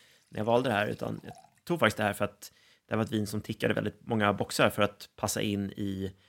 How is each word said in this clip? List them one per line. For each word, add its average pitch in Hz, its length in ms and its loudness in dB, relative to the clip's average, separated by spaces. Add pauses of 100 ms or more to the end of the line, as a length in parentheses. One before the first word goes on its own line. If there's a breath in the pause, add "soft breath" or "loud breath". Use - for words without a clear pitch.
(300 soft breath)
när 117 100 -10
jag 107 60 0
valde 123 240 4
det 107 60 2
här, 104 120 2
utan 113 360 -6
jag - 100 -16 (300)
tog 170 160 -2
faktiskt 110 180 4
det 107 60 0
här 104 100 2
för 104 120 -2
att - 260 -12 (340 soft breath)
det - 80 -6
här 107 40 0
var 110 60 2
ett 101 80 -4
vin 107 160 0
som 107 140 -4
tickade 110 320 -2
väldigt 107 320 -4
många 104 280 2
boxar 110 360 2
för 107 120 0
att - 340 -2
passa - 260 -4
in 101 300 -2
i 95 420 -6 (160 soft breath)